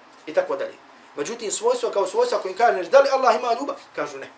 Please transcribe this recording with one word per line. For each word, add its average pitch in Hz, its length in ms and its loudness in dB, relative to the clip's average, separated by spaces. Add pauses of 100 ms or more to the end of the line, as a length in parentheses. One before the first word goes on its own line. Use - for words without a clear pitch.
(260)
I 156 80 -8
tako 175 220 0
dalje. 113 180 -8 (420)
Međutim, 196 340 -6
svojstvo 233 400 -2
kao 196 160 0
svojstvo, 233 320 0
ako 185 100 -6
im 185 80 -8
kažeš, 214 300 2
da 277 140 8
li 269 120 6
Allah 254 240 4
ima 247 240 0
ljubav? 277 160 -6 (200)
Kažu, 143 220 -8
ne. 123 180 -14